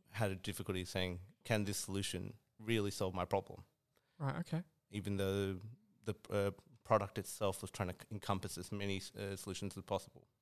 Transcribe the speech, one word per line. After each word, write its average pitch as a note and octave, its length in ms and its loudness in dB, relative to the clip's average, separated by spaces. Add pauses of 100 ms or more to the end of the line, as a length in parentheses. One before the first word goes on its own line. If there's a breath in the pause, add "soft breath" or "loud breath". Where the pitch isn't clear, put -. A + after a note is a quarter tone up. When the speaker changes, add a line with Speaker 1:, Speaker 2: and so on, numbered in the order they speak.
(100)
Speaker 1:
had G#2+ 200 2
a F#2+ 60 -2
difficulty F#2 480 -2
saying, F2+ 360 0 (240)
"Can G#2+ 200 4
this G2 140 0
solution G2 560 -2 (240)
really G#2+ 320 2
solve F#2+ 240 0
my F2+ 100 0
problem?" F#2 400 0 (540)
Speaker 2:
Right, C3+ 220 0
okay. E3+ 220 -2 (280)
Speaker 1:
Even G2+ 260 0
though G2 400 2 (480)
the, G#2+ 100 -2 (160)
uh, G2+ 200 4 (340)
product G2+ 320 6
itself - 460 0
was F#2+ 80 -8
trying F#2 180 0
to F2+ 60 -2
c-, - 160 -14
encompass G2 480 -2
as F2+ 120 -8
many G2+ 280 0
s-, - 160 -8
uh, G2 220 -4
solutions F#2+ 400 -6
as G2 80 -8
possible. - 420 -4 (160)